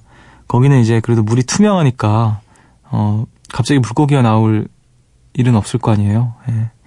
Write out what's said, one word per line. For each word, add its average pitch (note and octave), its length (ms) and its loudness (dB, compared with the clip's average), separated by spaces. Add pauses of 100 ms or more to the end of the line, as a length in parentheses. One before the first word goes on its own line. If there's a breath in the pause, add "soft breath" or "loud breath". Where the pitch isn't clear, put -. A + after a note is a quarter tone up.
(480 soft breath)
거기는 C3 320 2
이제 A2+ 200 2
그래도 A2+ 220 0
물이 A2+ 220 0
투명하니까, A#2 960 0 (500 soft breath)
어, G#2+ 340 -2 (280)
갑자기 C#3 280 0
물고기가 C#3 420 0
나올 A2 440 0 (680)
일은 B2 200 2
없을 G#2+ 240 -2
거 A#2 140 -2
아니에요. G#2+ 420 0 (160)
예. A2+ 200 -4 (160 loud breath)